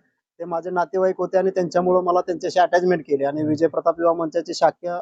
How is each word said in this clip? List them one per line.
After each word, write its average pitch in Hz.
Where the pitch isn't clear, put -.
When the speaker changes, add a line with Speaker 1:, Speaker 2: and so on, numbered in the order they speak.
Speaker 1:
ते 165
माझे 170
नातेवाईक 185
होते 180
आणि 185
त्यांच्यामुळं 180
मला 180
त्यांच्याशी 175
अटॅचमेंट 175
केली 139
आणि 143
Speaker 2:
हम्म. 151
Speaker 1:
विजय 156
प्रताप 165
युवा 170
मंचाची 165
शाखा, 175